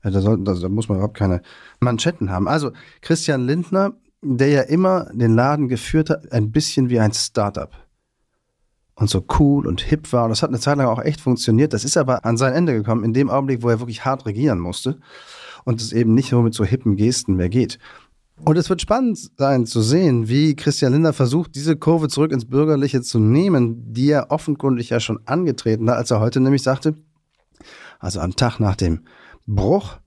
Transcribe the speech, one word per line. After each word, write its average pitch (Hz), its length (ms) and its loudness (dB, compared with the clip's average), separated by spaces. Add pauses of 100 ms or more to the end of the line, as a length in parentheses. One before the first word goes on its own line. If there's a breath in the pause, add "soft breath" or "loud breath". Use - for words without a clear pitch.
Äh, 104 80 -2
da 95 100 2
soll, 98 240 2
da, 98 120 0
da 90 120 -6
muss 107 220 -4
man 98 80 0
überhaupt 107 180 -4
keine 95 280 -2 (360 loud breath)
Manschetten 123 520 -2
haben. 92 160 -2
Also 147 240 -2 (300 loud breath)
Christian 151 440 -2
Lindner, 180 480 -2 (300)
der 135 240 2
ja 143 140 4
immer 180 520 0
den 113 220 2
Laden 139 320 2
geführt 156 420 -2
hat, - 220 -4
ein 110 200 0
bisschen 135 380 0
wie 120 100 2
ein 110 140 2
Start-up. - 600 -4 (1200)
Und 107 160 0
so 92 120 0 (140)
cool 143 300 4
und 87 140 -4
hip - 300 -4
war. 120 120 2
Und 113 80 0
das 110 100 -2
hat 160 80 -2
eine 120 100 -4
Zeit 143 200 0
lang 131 80 2
auch 120 160 -2
echt 151 180 -4
funktioniert. 123 500 2
Das 110 140 -4
ist 143 120 0
aber 127 280 0
an 117 120 0
sein 127 160 0
Ende 165 200 0
gekommen, 110 300 -2
in 113 100 0
dem 135 160 2
Augenblick, 135 320 -2
wo 120 80 0
er 113 100 2
wirklich 117 260 -10
hart 131 200 -4
regieren 113 320 0
musste 87 420 -6 (680 loud breath)
und 117 160 -2
es 110 120 -10
eben 113 220 2
nicht 131 160 0
nur 123 100 4
mit 117 140 2
so 110 80 0
hippen 101 320 0
Gesten 107 400 0
mehr 90 140 0
geht. 120 280 -2 (680 loud breath)
Und 156 140 2
es 175 140 -2
wird 175 100 -2
spannend 233 380 0 (180)
sein 135 300 2
zu 117 160 0
sehen, 127 440 2
wie 143 280 2
Christian 143 380 0
Lindner 156 200 2
versucht, 135 400 0
diese 151 220 0
Kurve 156 320 0
zurück 151 240 0
ins 127 140 -4
Bürgerliche 135 580 0
zu - 160 -2
nehmen, 117 720 2
die 131 160 0
er 143 220 0
offenkundig 139 580 -2
ja 120 100 0
schon 110 280 -4
angetreten 127 640 0
hat, 117 60 0
als 117 120 -4
er 110 120 2
heute 117 180 0
nämlich 135 240 2
sagte, 135 320 0 (1040 loud breath)
also 90 200 -8
am 85 160 -4
Tag 120 240 -2
nach 101 160 2
dem 82 260 0 (440 loud breath)
Bruch 107 600 0